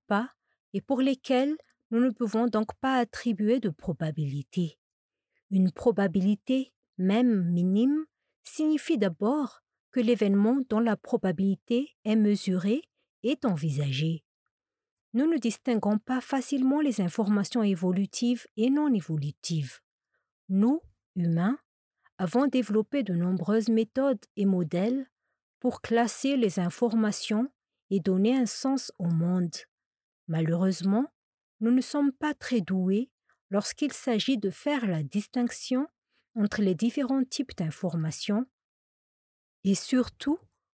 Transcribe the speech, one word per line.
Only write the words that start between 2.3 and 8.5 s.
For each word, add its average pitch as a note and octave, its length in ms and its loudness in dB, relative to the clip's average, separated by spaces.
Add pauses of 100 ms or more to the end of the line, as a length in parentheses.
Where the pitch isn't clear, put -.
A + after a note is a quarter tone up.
donc G#3+ 280 -2
pas C4 200 -2
attribuer A3+ 640 0
de A3 80 -2
probabilité. D3+ 1120 -4 (760)
Une F#3 200 4
probabilité, G3+ 1000 0 (260)
même G3+ 540 2
minime, G#3+ 540 2 (400)
signifie D#4 520 0